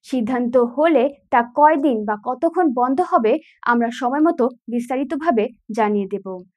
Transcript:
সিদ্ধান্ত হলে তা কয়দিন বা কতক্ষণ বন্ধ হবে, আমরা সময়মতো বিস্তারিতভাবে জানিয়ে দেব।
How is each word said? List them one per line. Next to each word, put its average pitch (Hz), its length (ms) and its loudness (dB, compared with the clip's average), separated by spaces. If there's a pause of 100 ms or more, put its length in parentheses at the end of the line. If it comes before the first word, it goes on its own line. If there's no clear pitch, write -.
সিদ্ধান্ত 247 480 -4 (220)
হলে 294 280 2 (280)
তা 247 80 4 (180)
কয়দিন 294 400 4 (100)
বা 214 80 -4 (120)
কতক্ষণ 330 380 -2 (140)
বন্ধ 262 180 0 (140)
হবে, 233 200 2 (400)
আমরা 233 160 0 (120)
সময়মতো 277 440 0 (280)
বিস্তারিতভাবে 254 720 -2 (340)
জানিয়ে 208 340 0
দেব। 196 140 -10 (300)